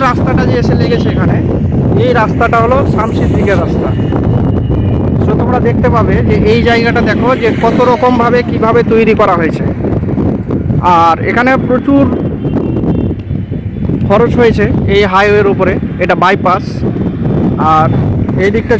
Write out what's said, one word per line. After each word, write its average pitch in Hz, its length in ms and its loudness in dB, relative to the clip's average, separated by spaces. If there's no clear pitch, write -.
রাস্তাটা 247 420 0
যে - 120 0
এসে - 200 0
লেগেছে - 320 0
এখানে, - 220 0
এই - 160 2
রাস্তাটা 233 440 0
হলো 254 140 2
শামসির 220 420 -2
দিকের 202 280 0
রাস্তা। - 240 -2
So, - 60 0
তোমরা 247 180 0
দেখতে 247 280 0
পাবে 208 180 0
যে 214 80 2
এই 233 160 2
জায়গাটা 233 320 0
দেখো 233 180 0
যে 226 60 0
কত 226 160 0
রকমভাবে 240 480 2
কিভাবে 233 300 2
তৈরি 220 280 4
করা 196 200 2
হয়েছে। 156 240 -2
আর 170 340 2
এখানে 240 200 0
প্রচুর 277 360 2
খরচ 220 320 2
হয়েছে 220 240 2
এই 202 80 4
হাইওয়ের 208 400 4
উপরে, 185 200 0
এটা 180 200 0
বাইপাস। 185 420 0
আর 160 140 2
এই 202 120 2
দিকটা 226 240 0